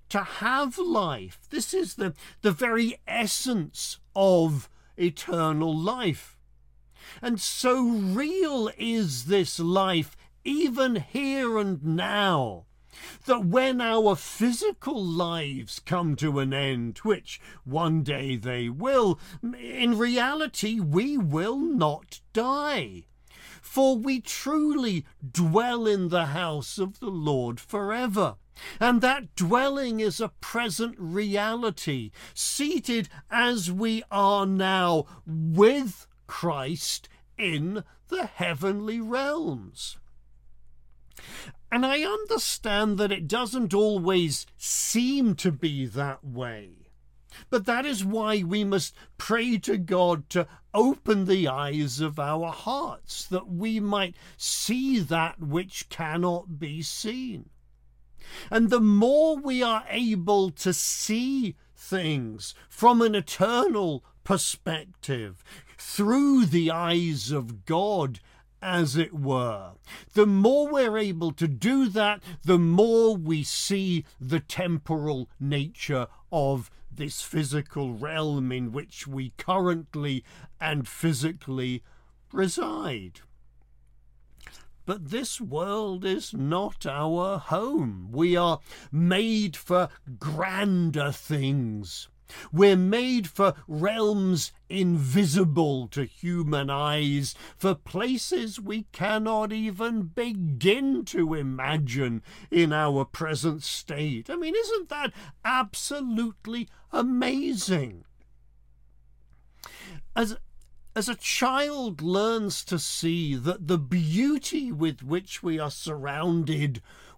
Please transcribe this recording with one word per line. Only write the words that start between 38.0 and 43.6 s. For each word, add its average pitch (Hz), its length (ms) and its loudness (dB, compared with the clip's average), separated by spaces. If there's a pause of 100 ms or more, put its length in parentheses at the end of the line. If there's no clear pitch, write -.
the 349 180 -4
heavenly 196 760 -4
realms. 240 960 -4 (1700)
And 247 160 2
I 277 180 0
understand 240 920 -2
that 202 140 0
it 165 160 -4
doesn't 226 460 -2